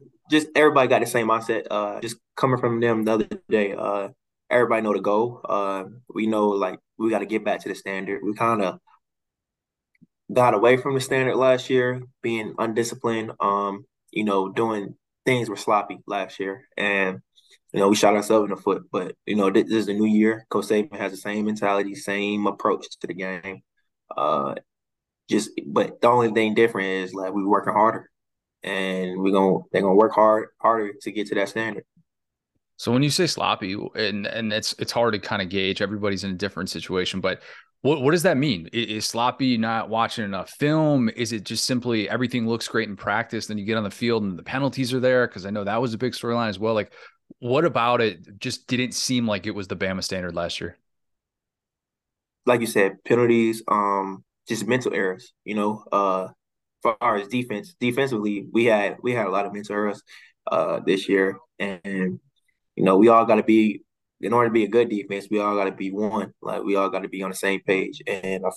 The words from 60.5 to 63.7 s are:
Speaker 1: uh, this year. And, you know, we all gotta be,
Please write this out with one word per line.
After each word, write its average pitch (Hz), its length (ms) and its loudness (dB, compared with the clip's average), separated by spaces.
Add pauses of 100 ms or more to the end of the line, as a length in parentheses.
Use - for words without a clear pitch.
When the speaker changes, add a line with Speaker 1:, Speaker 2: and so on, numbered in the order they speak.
Speaker 1:
uh, 82 360 0
this 95 220 0
year. 95 300 2 (200)
And, 95 640 -6 (560)
you - 80 0
know, 95 120 6
we 110 120 8
all 113 180 8
gotta 107 160 4
be, 110 400 2 (380)